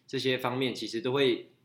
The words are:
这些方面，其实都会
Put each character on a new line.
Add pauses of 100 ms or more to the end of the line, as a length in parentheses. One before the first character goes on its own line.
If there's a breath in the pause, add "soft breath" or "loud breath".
这
些
方
面，
其
实
都
会 (140)